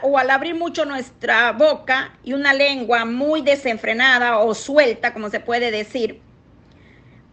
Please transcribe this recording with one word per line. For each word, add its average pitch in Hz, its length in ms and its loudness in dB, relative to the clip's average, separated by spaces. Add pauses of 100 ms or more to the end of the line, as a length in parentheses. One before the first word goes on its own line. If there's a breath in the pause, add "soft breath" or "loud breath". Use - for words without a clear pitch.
o 277 160 2
al 254 100 2
abrir 277 240 0
mucho 330 320 -4
nuestra 240 680 -2
boca 262 580 0 (120)
y 240 100 -8
una 277 200 2
lengua 262 500 0
muy 277 380 -2
desenfrenada 240 960 0
o 220 160 2
suelta, 247 580 0
como 214 200 -10
se 220 80 -6
puede 240 320 -2
decir, 214 500 -6 (1120 soft breath)